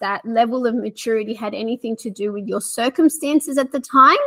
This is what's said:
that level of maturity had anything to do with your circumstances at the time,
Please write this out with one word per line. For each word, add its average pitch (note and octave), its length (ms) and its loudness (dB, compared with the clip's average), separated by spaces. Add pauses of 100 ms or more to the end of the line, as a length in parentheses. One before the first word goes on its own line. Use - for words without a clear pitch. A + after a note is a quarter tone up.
that G3 260 -4
level A#3 400 0
of A3+ 80 0
maturity A3 580 -4
had A3 220 -6
anything A3+ 440 -6
to A3+ 120 -10
do G3+ 220 -6
with G3+ 160 -10
your G3 120 -4
circumstances C#4+ 960 0
at C4+ 160 0
the C#4 80 -4
time, C4+ 460 6